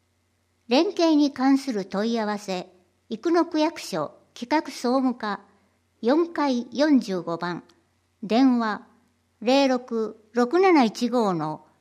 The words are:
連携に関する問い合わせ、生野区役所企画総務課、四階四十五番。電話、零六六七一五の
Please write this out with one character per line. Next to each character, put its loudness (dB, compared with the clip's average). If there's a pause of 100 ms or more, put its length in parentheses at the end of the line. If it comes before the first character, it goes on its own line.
(680)
連 2
携 2
に 4
関 2
す -8
る -4
問 -4
い -2
合 -2
わ -4
せ、 -8 (400)
生 -4
野 4
区 -2
役 -2
所 -6 (180)
企 -14
画 -2
総 -2
務 0
課、 -8 (580)
四 0
階 -2
四 4
十 -4
五 -6
番。 -8 (600)
電 2
話、 -4 (560)
零 2
六 -4 (160)
六 2
七 6
一 -2
五 0
の -6 (140)